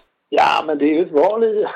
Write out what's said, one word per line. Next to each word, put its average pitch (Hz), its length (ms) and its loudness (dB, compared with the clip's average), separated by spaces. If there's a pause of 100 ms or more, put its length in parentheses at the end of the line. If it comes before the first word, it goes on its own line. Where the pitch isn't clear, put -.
(300)
Ja, 151 360 0
men 156 120 -4
det 143 80 0
är 151 100 2
ju 165 60 2
ett 180 100 -4
val 196 320 2
i 208 220 0 (100)